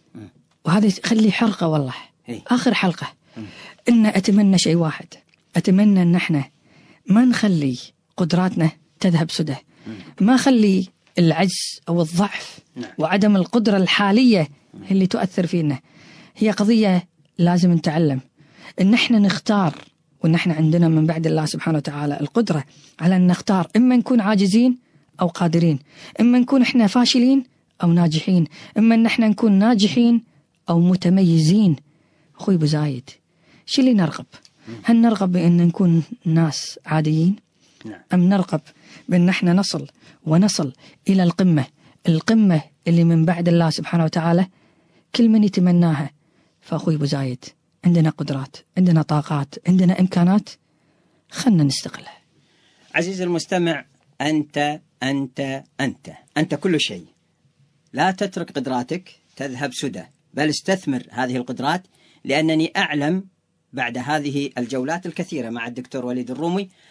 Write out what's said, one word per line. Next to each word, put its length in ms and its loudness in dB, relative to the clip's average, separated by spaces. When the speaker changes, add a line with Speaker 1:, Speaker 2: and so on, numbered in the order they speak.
Speaker 1:
مم. 140 -18
Speaker 2:
وهذه 280 2
خلي 280 0
حلقة 360 -2
والله، 260 -4
Speaker 1:
إيه. 180 -12
Speaker 2:
آخر 280 0
حلقة، 320 -4
Speaker 1:
مم. 80 -14
Speaker 2:
إن 180 4
أتمنى 520 2
شيء 180 0
واحد، 300 -4
أتمنى 460 4
إن 120 4
إحنا 300 0
ما 180 4
نخلي 540 0
قدراتنا 540 0
تذهب 300 0
سدى، 260 -6
Speaker 1:
مم. 80 -14
Speaker 2:
ما 160 4
خلي 520 2
العجز 680 0
أو 140 0
الضعف 560 -4
Speaker 1:
نعم. 220 -12
Speaker 2:
وعدم 380 2
القدرة 400 0
الحالية 720 2
Speaker 1:
مم. 60 -18
Speaker 2:
اللي 160 2
تؤثر 400 -2
فينا. 320 -2
هي 140 0
قضية 580 2
لازم 340 2
نتعلم 480 0
إن 140 4
إحنا 240 2
نختار، 560 0
وإن 100 2
إحنا 200 0
عندنا 340 2
من 180 2
بعد 200 -2
الله 200 -2
سبحانه 320 -4
وتعالى 420 -6
القدرة 440 -2
على 160 2
أن 100 4
نختار، 500 0
إما 200 4
نكون 240 0
عاجزين 580 2
أو 60 0
قادرين، 520 0
إما 180 4
نكون 240 2
إحنا 240 2
فاشلين 580 2
أو 100 2
ناجحين، 540 2
إما 160 4
إن 120 4
إحنا 220 0
نكون 240 2
ناجحين 720 2
أو 120 2
متميزين. 960 2
أخوي 140 0
أبو 120 0
زايد، 440 -4
شو 140 -2
اللي 140 4
نرغب؟ 320 -2
Speaker 1:
مم. 60 -14
Speaker 2:
هل 160 4
نرغب 320 2
بأن 240 4
نكون 460 2
ناس 640 -2
عاديين؟ 500 0
Speaker 1:
نعم. 160 -18
Speaker 2:
أم 140 4
نرغب 320 0
بأن 200 2
إحنا 240 0
نصل 340 -2
ونصل 460 0
إلى 140 2
القمة، 420 2
القمة 520 2
اللي 160 4
من 200 2
بعد 240 0
الله 220 2
سبحانه 340 -2
وتعالى 420 0
كل 140 2
من 160 4
يتمناها؟ 640 0
فأخوي 340 -4
أبو 100 -4
زايد، 400 -6
عندنا 260 4
قدرات، 460 -8
عندنا 260 2
طاقات، 520 -4
عندنا 320 2
إمكانات، 500 0
خلنا 340 0
نستغلها. 540 -6
Speaker 1:
عزيزي 300 -4
المستمع، 600 -4
أنت، 600 -4
أنت، 600 -6
أنت، 300 -8
أنت 180 -2
كل 260 -2
شيء. 240 -8
لا 180 -2
تترك 400 -8
قدراتك 600 -8
تذهب 360 -10
سدى، 300 -10
بل 140 -2
استثمر 640 -4
هذه 260 -6
القدرات، 500 -6
لأنني 520 -2
أعلم 480 -4
بعد 260 -8
هذه 600 -6
الجولات 480 -6
الكثيرة 440 -10
مع 160 -10
الدكتور 400 -12
وليد 240 -8
الرومي، 380 -6